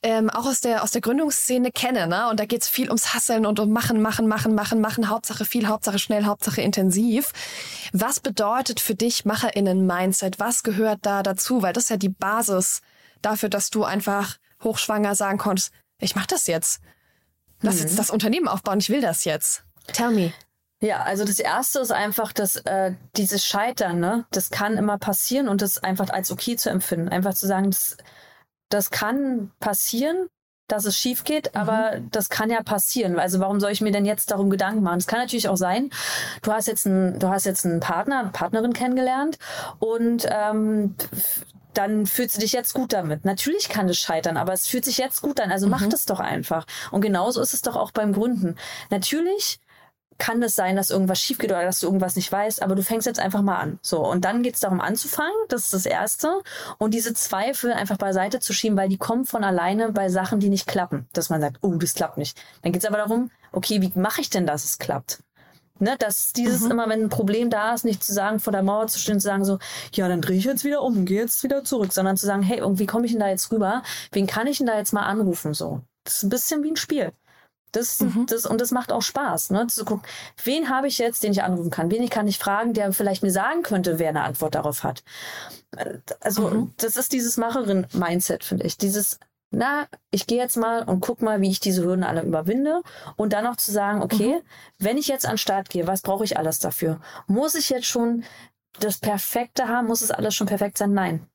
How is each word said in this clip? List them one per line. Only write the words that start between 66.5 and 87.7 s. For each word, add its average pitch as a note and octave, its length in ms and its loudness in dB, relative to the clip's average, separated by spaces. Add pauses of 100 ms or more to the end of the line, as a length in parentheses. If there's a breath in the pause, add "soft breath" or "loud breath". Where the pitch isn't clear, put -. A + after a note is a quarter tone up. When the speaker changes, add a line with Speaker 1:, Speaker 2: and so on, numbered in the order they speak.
Speaker 1:
Mhm. A3+ 120 2
Speaker 2:
immer, A#3 180 2
wenn A3 140 2
ein G#3+ 40 0
Problem A3 400 2
da A3 240 0
ist, A#3 140 -2
nicht G#3 180 0
zu - 80 -4
sagen, G3+ 260 0
vor G#3 140 -2
der G3 100 2
Mauer G#3 260 2
zu - 100 -4
stehen - 160 0
und G3 60 2
zu G3 80 0
sagen G3 180 2
so, G3 120 2 (360 loud breath)
"Ja, F#3+ 140 2
dann F3 120 2
drehe F#3 160 2
ich F#3+ 80 2
jetzt C4 180 0
wieder C#4+ 200 0
um C4 160 2
und F#3 80 4
gehe G3 160 2
jetzt - 200 -2
wieder C#4 220 0
zurück", G#3 300 0
sondern F#3+ 240 4
zu G3 80 0
sagen, G3+ 160 2
"Hey, G3 180 2
und F#3+ 180 2
wie G3+ 80 2
komme A#3 200 2
ich A3+ 60 2
denn A3+ 80 4
da G3+ 80 4
jetzt F#3+ 220 0
rüber? A3 320 2 (300 loud breath)
Wen G3 140 4
kann A3 200 0
ich C#4+ 120 0
denn C4 80 2
da A3+ 100 2
jetzt G#3 160 0
mal G#3 140 0
anrufen?" F#3+ 480 0
So. D3+ 260 -6 (240)
Das - 140 -4
ist - 60 -4
ein G3 40 2
bisschen C4+ 360 0
wie D4+ 60 0
ein D#4+ 60 -2
Spiel. B3 360 -2 (600 soft breath)
Das, A#3 280 -2
Speaker 1:
Mhm. G#3+ 260 2
Speaker 2:
das, A#3 200 -4
und A#3 140 0
das B3 120 0
macht B3 200 -2
auch A3+ 80 0
Spaß, G#3+ 500 -2
ne, G#3+ 180 2
zu A3 160 -4
gucken, G#3 180 -2 (420 loud breath)
wen C#4 240 0
habe C4 200 0
ich C4+ 100 -2
jetzt, A#3 240 0
den G#3+ 100 2
ich G3 120 2
anrufen E3+ 260 0
kann? E3 200 0
Wen A#3 200 2
kann G#3+ 160 0
ich G3 120 0
fragen, G#3+ 360 0
der G3+ 180 0
vielleicht G3 300 0
mir G3 80 2
sagen A#3+ 320 0
könnte, F3+ 380 0
wer D#3+ 80 2
eine D#3 160 0
Antwort - 320 -2
darauf D3+ 260 -2
hat? C3+ 220 -4 (720 loud breath)
Äh, - 220 -8 (220)
also, G3+ 300 0
Speaker 1:
Mhm. A3 280 0
Speaker 2:
das A3+ 180 -2
ist B3+ 160 -2
dieses A#3+ 240 0
Macherin-Mindset, G3 1080 0